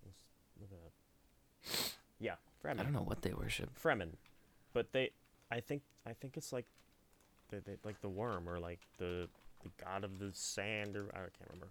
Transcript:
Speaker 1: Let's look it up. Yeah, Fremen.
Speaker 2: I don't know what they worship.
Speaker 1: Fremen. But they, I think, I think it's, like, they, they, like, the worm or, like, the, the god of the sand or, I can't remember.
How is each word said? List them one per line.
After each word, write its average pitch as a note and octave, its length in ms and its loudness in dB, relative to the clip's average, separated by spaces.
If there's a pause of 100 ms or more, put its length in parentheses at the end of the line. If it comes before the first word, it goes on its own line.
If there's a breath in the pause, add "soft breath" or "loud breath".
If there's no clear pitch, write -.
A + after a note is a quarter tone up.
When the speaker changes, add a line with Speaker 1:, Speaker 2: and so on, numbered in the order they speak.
Speaker 1:
Let's F#2 180 -16 (340)
look G2 140 -14
it F2+ 140 -14
up. E2+ 60 -16 (1300 loud breath)
Yeah, G2+ 180 0 (280)
Fremen. B2+ 160 2
Speaker 2:
I - 20 4
don't C3+ 120 4
know A2 80 4
what - 200 2
they - 120 4
worship. - 440 0
Speaker 1:
Fremen. G#2+ 360 4 (580)
But A#2+ 200 4
they, C3 180 6 (400)
I A#2 100 2
think, C#3+ 220 0 (240)
I A#2 80 -4
think C3 240 -6
it's, - 140 -4
like, B2 120 2 (840)
they, G#2 80 -2
they, G2 260 -4
like, G#2+ 160 -4
the G#2 80 -2
worm F#2+ 400 0
or, F2 100 0
like, F2 220 -2 (160)
the, F2 320 2 (340)
the - 80 -8 (140)
god F#2+ 180 0
of F#2+ 160 -4
the G2+ 140 -2
sand G#2 640 0
or, G2+ 160 -2
I - 60 -4
can't F2+ 320 -8
remember. F2+ 200 -10